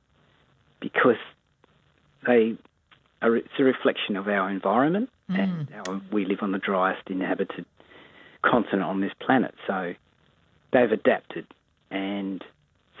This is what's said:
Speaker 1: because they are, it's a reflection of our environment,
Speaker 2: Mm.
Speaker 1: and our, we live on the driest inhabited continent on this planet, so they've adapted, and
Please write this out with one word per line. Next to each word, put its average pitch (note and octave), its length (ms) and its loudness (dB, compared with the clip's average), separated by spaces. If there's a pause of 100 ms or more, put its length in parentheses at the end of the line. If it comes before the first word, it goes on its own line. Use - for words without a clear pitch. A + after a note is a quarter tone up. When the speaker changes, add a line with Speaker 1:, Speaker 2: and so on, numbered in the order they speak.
(800)
Speaker 1:
because - 380 2 (1080)
they A2+ 300 4 (680)
are, A#2 160 4
it's - 220 -6
a C#3+ 40 4
reflection B2 540 0
of G2 100 -4
our G2 220 0
environment, B2+ 600 2 (200)
Speaker 2:
Mm. F#3 100 0
Speaker 1:
and F3 280 -2 (200)
our, G2 140 -6 (100)
we G#2 140 0
live G2 160 -2
on G2+ 100 -2
the F#2+ 80 -2
driest F#2 500 0
inhabited F#2 560 -4 (760)
continent G2+ 420 2
on F#2 160 -2
this G2 220 -2
planet, B2+ 340 2 (120)
so F#2 260 -4 (800)
they've B2 180 4
adapted, - 540 0 (440)
and G2 540 -6 (580)